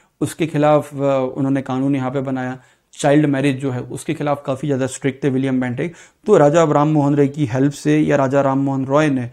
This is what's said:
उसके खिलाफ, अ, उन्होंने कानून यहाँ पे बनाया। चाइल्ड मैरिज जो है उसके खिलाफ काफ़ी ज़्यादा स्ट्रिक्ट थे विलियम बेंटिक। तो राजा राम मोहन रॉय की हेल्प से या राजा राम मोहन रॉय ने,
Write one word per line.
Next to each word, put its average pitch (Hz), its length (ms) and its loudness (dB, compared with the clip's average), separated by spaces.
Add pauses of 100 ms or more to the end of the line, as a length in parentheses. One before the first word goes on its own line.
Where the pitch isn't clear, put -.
(200)
उसके 156 260 -4
खिलाफ, 151 480 2
अ, 135 420 0
उन्होंने 135 260 -2
कानून 135 340 -2
यहाँ 127 140 -4
पे 139 100 -4
बनाया। 131 380 -6 (340)
चाइल्ड 151 340 2
मैरिज 135 340 0
जो 139 100 -4
है 123 100 -6
उसके 139 340 -8
खिलाफ 147 320 -4
काफ़ी 135 220 -4
ज़्यादा 135 180 -2
स्ट्रिक्ट 131 380 -6
थे 143 40 2
विलियम 131 320 0
बेंटिक। 127 340 -6 (320)
तो 208 100 6
राजा 156 280 6
राम 147 240 2
मोहन 147 260 2
रॉय 143 140 4
की 143 180 -2
हेल्प 135 260 0
से 151 260 0
या 151 180 0
राजा 139 240 2
राम 135 180 0
मोहन 135 260 -2
रॉय 147 240 2
ने, 123 240 -2